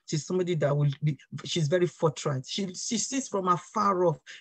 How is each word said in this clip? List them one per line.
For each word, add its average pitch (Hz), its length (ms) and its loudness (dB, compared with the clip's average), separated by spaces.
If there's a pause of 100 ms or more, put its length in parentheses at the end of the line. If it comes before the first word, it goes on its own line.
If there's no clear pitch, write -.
She's 156 200 -4
somebody 180 300 0
that 147 200 2
will 147 140 4 (140)
be, 151 120 0 (280)
she's 151 240 -2
very 175 180 4
forthright. 151 640 -2
She, 185 260 -6
she 220 240 -4
sees 262 300 -4
from 190 180 -2
afar 180 600 2
off, 151 120 2 (220)